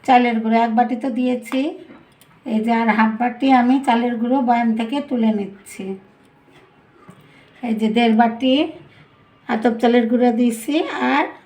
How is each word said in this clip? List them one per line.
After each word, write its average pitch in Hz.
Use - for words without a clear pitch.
চালের 247
গুঁড়ো। 220
এক 226
বাটি 247
তো 269
দিয়েছি, 247
এই 220
যে 233
আর 226
হাফ 220
বাটি 247
আমি 247
চালের 240
গুঁড়ো 240
বয়াম 233
থেকে 233
তুলে 226
নিচ্ছি। -
এই 233
যে 220
দেড় 233
বাটি 247
আতপ 226
চালের 240
গুঁড়ো 247
দিয়েছি 240
আর 285